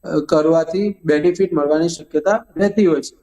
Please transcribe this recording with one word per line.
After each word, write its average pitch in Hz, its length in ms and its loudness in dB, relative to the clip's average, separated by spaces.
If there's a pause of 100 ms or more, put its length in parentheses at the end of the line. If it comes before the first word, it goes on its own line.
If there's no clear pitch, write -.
અ, 156 160 -2
કરવાથી 165 840 0
બેનિફિટ 175 480 0
મળવાની 151 360 0
શક્યતા 185 560 -4 (120)
રહેતી 202 280 2
હોય 151 160 2
છે. - 220 -16